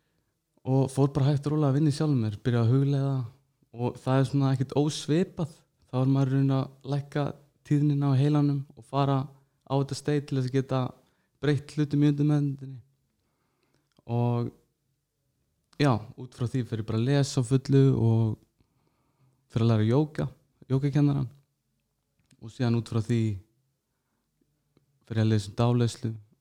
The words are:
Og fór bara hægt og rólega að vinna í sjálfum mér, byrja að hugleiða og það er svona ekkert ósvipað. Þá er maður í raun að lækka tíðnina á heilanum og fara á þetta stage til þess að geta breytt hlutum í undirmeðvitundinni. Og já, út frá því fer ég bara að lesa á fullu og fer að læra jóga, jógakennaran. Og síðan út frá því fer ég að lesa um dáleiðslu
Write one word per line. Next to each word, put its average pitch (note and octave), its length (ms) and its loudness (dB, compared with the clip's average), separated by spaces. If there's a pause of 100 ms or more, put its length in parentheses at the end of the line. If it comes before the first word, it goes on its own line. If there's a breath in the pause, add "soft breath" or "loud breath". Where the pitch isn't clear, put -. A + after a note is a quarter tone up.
(640)
Og C3 260 0
fór C#3 220 0
bara C#3 140 0
hægt C#3+ 200 0
og D3 60 -2
rólega D3+ 180 2
að C3 40 2
vinna D3 160 2
í C3+ 80 -4
sjálfum D3+ 240 0
mér, G#2+ 200 -4
byrja A#2+ 200 0
að A#2 80 4
hugleiða C3+ 560 0 (480)
og B2 220 -4
það C3 240 0
er C3+ 40 2
svona C3+ 320 0
ekkert C3+ 200 -6
ósvipað. D#3 760 -2 (420)
Þá B2+ 100 -2
er C3 40 0
maður C3+ 220 2
í B2+ 40 -2
raun C3+ 180 2
að C3+ 200 -2 (140)
lækka C#3+ 500 -4 (300)
tíðnina C#3+ 480 2
á C3 60 4
heilanum C#3+ 480 2 (100)
og A2 80 -20
fara C#3 440 0 (380)
á - 80 -6
þetta C#3 200 -2
stage D3 320 -2
til C#3 120 -4
þess B2+ 100 -2
að B2 40 -6
geta C3 400 -2 (500)
breytt C#3+ 320 0
hlutum D3 300 0
í D3 80 4
undirmeðvitundinni. C#3+ 680 -2 (1300)
Og A#2+ 460 -2 (1300)
já, C3+ 180 4 (200)
út B2+ 160 -16
frá B2+ 120 -4
því B2 200 -4
fer A2 120 -6
ég G#2+ 80 -8
bara A2 120 -2
að A2+ 80 0
lesa C#3 340 0
á - 20 0
fullu C3+ 560 4
og A2+ 400 2 (1120)
fer - 140 -2
að A#2 80 4
læra G#2+ 180 2
jóga, D3+ 400 0 (400)
jógakennaran. C#3 600 0 (1120)
Og A2+ 80 -16
síðan A#2 280 0
út A2 100 -6
frá A#2 140 0
því A2 360 0 (1700)
fer A2 100 -8
ég A2 80 4
að A2 80 4
lesa G2+ 180 0
um - 60 -20
dáleiðslu A#2+ 580 0 (260)